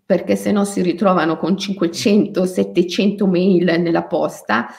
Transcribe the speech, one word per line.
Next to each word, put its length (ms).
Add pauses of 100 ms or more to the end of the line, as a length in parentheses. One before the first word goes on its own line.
perché 300
se 160
no 120
si 160
ritrovano 560
con 220
cinquecento, 880
settecento 800
mail 540
nella 240
posta. 640 (100)